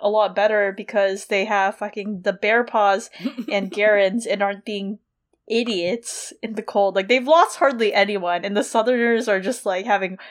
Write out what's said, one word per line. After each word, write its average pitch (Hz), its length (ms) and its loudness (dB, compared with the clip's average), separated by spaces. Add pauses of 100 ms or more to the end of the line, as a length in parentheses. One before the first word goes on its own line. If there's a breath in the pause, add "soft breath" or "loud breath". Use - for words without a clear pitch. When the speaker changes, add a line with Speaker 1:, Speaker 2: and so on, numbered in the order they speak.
Speaker 1:
a - 80 0
lot 208 260 2
better 202 400 2
because 196 520 -2
they 196 180 0
have 202 320 0
fucking 202 460 -8
the 196 100 0
bear 220 320 2
paws 208 460 0 (180 loud breath)
Speaker 2:
<laughs> - 240 -8
Speaker 1:
and 196 180 -2
Garens 208 580 2
and 196 140 -2
aren't 202 220 -4
being 202 340 -8 (480)
idiots 226 840 -4 (100)
in 220 120 -8
the 208 80 -6
cold. 196 340 0
Like, 196 120 -2
they've 247 180 2
lost 320 320 4
hardly 233 340 2
anyone, 190 520 0
and 202 120 -2
the 208 80 2
Southerners 233 640 0
are 196 120 2
just, 196 260 -4
like, 190 200 -2
having 190 300 0 (140 loud breath)